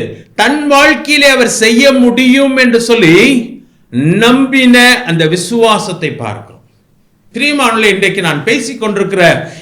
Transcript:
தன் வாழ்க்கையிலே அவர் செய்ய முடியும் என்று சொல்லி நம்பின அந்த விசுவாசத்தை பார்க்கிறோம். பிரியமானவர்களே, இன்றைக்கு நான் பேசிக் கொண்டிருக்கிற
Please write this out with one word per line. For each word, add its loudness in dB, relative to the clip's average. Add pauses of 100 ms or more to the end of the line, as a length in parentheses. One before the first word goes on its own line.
(340)
தன் -2
வாழ்க்கையிலே 2
அவர் 2
செய்ய 2
முடியும் 2
என்று 2
சொல்லி 2 (1000)
நம்பின 2 (280)
அந்த -2
விசுவாசத்தை -2
பார்க்கிறோம். -14 (680)
பிரியமானவர்களே, 0
இன்றைக்கு -2
நான் -4
பேசிக் -4
கொண்டிருக்கிற -2 (400)